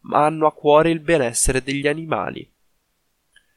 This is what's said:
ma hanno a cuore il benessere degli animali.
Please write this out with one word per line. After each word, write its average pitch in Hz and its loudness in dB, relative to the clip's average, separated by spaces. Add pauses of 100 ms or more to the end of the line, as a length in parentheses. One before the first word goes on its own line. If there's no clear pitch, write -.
ma - 0
hanno 156 0
a 151 0
cuore 151 4
il 160 -4
benessere 131 0
degli 139 -6
animali. 147 -4 (1080)